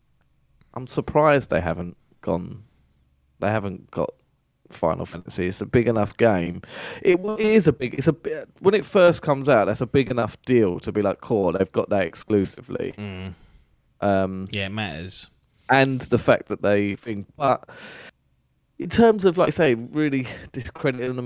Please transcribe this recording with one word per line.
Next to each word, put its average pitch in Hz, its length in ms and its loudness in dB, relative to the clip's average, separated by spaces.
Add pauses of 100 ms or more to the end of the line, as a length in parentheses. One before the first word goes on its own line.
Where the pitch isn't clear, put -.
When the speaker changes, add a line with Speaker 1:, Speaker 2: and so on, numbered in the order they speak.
(760)
Speaker 1:
I'm 127 120 -10
surprised 147 640 2
they 82 120 0
haven't 87 340 -6 (240)
gone, 90 440 -6 (760)
they 95 80 -2
haven't 101 420 -4
got - 200 -4 (600)
Final 85 360 -2
Fantasy. 90 400 -8
It's 95 160 -6
a 101 40 -6
big 120 220 2
enough 107 300 0
game. 92 420 2 (420)
It, 175 140 4
w-, 208 220 -6
it 214 80 0
is 214 200 6
a 147 60 6
big, 123 220 -6
it's 139 140 0
a 151 40 2
bi-, 147 320 -8 (160)
when 196 140 4
it - 100 0
first 175 380 4
comes 135 260 0
out, 113 160 6
that's 101 160 -2
a 127 60 -2
big 139 240 0
enough 117 320 -4
deal 110 380 2
to 104 120 -8
be 104 80 0
like, 101 220 0
"Cool, 98 300 2
they've 95 200 -2
got - 160 -2
that 98 180 0
exclusively." - 920 -4
Speaker 2:
Mm. 92 340 -10 (680)
Speaker 1:
Um, 95 500 0
Speaker 2:
Yeah, 101 140 -4
it 98 60 -8
matters. 92 560 -8 (420)
Speaker 1:
and 135 320 4
the - 160 0
fact - 300 2
that 101 140 -6
they 101 340 2
think, 101 300 -10 (100)
but 135 320 0 (1120)
in 180 100 -8
terms 220 360 4
of, 175 120 4
like 175 120 4
I - 20 0
say, 151 240 2
really 135 520 -2 (260)
discrediting 127 640 -4
them, - 20 -6
I 123 80 -6